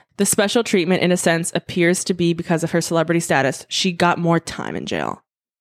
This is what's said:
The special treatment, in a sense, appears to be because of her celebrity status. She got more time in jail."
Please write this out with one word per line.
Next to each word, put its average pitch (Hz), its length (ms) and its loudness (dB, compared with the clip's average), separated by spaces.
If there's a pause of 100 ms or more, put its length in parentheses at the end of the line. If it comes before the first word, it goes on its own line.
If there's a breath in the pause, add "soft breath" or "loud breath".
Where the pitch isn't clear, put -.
(160 loud breath)
The 202 80 0
special 214 400 2
treatment, 185 380 2
in 180 100 2
a 180 60 2
sense, 170 360 0
appears 175 500 0
to 190 100 -2
be 170 180 2
because 170 320 -2
of 165 60 -4
her 170 100 2
celebrity 165 400 0
status. 135 480 0
She - 240 -2
got 175 240 2
more 170 240 2
time - 360 -8
in - 100 -8
jail." 71 360 -6 (380)